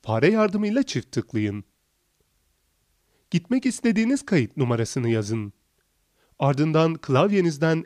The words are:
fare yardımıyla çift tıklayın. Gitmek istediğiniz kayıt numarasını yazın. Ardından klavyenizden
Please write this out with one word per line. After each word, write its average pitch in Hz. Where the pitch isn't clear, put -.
fare 113
yardımıyla 214
çift -
tıklayın. 104
Gitmek 240
istediğiniz 233
kayıt 131
numarasını 120
yazın. 107
Ardından 156
klavyenizden 160